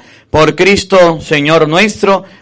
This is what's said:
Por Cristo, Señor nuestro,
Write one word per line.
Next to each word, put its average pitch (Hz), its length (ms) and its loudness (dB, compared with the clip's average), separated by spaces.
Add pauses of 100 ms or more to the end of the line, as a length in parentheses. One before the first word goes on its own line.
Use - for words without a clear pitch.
(300)
Por 151 260 0
Cristo, 185 640 2
Señor 156 480 -2
nuestro, 190 560 -2 (180)